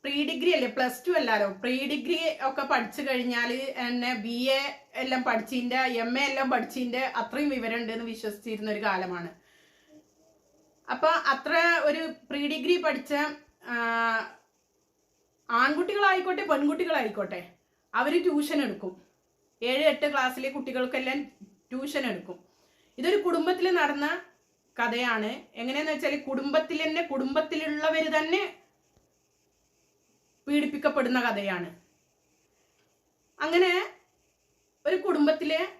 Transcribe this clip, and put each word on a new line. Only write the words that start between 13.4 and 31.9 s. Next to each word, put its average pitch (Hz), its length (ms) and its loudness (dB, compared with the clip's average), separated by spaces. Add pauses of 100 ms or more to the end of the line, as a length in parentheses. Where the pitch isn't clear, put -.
ആ, - 20 -4 (1900)
ആൺകുട്ടികളായിക്കോട്ടെ 370 920 2
പെൺകുട്ടികളായിക്കോട്ടെ, 277 880 0 (580)
അവര് 294 260 4
ട്യൂഷൻ 294 400 2
എടുക്കും. 190 300 -6 (760)
ഏഴ്, 269 220 2
എട്ട് 294 220 0
ക്ലാസ്സിലെ 262 420 0
കുട്ടികൾക്കെല്ലാം 262 640 -2 (520)
ട്യൂഷൻ 262 400 -4
എടുക്കും. 175 260 -8 (640)
ഇതൊരു 370 260 4
കുടുംബത്തിൽ 349 420 2 (120)
നടന്ന 294 280 2 (720)
കഥയാണ്. 226 500 0 (320)
എങ്ങനെയെന്ന് 294 320 -2
വെച്ചാൽ 294 220 -2 (140)
കുടുംബത്തിൽ 294 560 0
തന്നെ, 320 160 0 (100)
കുടുംബത്തിലുള്ളവർ 311 960 0 (120)
തന്നെ 320 240 2 (2000)
പീഡിപ്പിക്കപ്പെടുന്ന 285 760 2
കഥയാണ്. 196 420 -2 (1800)